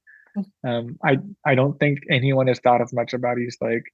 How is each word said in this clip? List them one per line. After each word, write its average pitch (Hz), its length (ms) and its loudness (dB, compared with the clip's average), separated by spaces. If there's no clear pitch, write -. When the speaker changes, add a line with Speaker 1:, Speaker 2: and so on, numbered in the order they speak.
Speaker 1:
Mm-hmm. - 320 -8
Speaker 2:
Um, 120 340 -6
I, 139 140 4
I 139 100 4
don't 139 240 2
think 143 200 2
anyone 131 380 2
has 123 120 0
thought 120 220 4
as 120 120 -4
much 117 200 -4
about 123 260 -2
Eastlake 117 440 -4